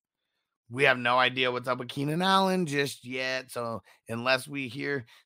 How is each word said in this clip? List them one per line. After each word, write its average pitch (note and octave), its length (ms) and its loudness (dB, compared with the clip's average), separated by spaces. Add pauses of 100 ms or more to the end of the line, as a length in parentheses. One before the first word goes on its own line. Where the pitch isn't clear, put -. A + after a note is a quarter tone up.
(680)
we B2 180 0
have C3 120 6
no B2 220 2
idea B2+ 320 2
what's B2 160 -4
up B2+ 100 0
with B2+ 120 -10
Keenan D3+ 340 -2
Allen F#3+ 420 4
just C#3+ 400 -4
yet. C3 460 -6
So A#2 320 -6 (260)
unless B2 380 0
we C#3+ 200 -6
hear C#3 380 -6 (200)